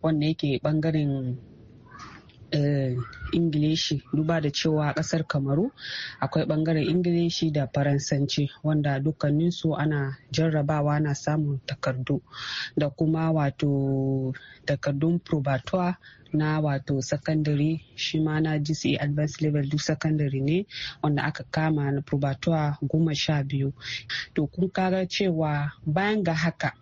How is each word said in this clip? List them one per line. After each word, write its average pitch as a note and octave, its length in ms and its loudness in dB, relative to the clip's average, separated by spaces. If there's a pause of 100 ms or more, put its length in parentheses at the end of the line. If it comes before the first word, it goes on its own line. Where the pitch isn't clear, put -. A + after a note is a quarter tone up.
wanda D#3 240 2
yake D3 340 0
ɓangaren, D3+ 760 0 (1120)
eh, C#3+ 460 2 (360)
Ingilishi, D#3 720 2 (100)
duba D#3 300 0
da D3 80 0
cewa D3+ 400 0
a - 40 -4
ƙasar D#3+ 300 -2
Kamaru C#3+ 460 0 (500)
akwai - 240 0
ɓangaren D#3 460 0
Ingilishi E3+ 640 2
da C#3+ 160 0
Faransanci, C#3+ 800 0 (140)
wanda D3 340 2
dukkaninsu D3+ 800 0
ana C#3+ 400 -2 (140)
jarrabawa, D3+ 640 2
ana D3+ 180 0
samun D3 500 -2
takardu. - 560 -4 (560)
Da D3 140 0
kuma D#3+ 420 0
wato C3+ 1000 0 (320)
takardun D3 560 0
probatoire D#3 720 0 (380)
na D3+ 280 2
wato C#3 400 0
secondary, D3+ 840 0 (100)
shi - 240 -4
ma D#3 220 2
na D#3 180 2
G D3+ 160 0
C - 200 -2
E - 40 -2
advanced D3 440 -2
level D3 200 2
duk D3 180 0
secondary D3+ 600 0
ne, E3 260 2 (380)
wanda D3 180 2
aka C#3+ 220 -4
kama D3+ 480 0
na C#3+ 80 0
probatoire D3 840 0
goma D#3 320 2
sha D3 300 0
biyu. C#3 280 -2 (640)
To D3 140 0
kun F3+ 220 0
kaga F#3 360 0
cewa D#3 640 0 (160)
bayan G3 380 2
ga E3 100 2
haka D#3+ 480 0